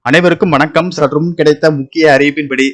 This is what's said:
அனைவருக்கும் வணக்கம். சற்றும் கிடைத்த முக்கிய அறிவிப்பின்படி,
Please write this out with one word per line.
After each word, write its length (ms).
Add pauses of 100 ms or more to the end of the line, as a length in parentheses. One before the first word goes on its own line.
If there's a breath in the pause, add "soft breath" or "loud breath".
அனைவருக்கும் 480
வணக்கம். 420
சற்றும் 420
கிடைத்த 380
முக்கிய 480
அறிவிப்பின்படி, 540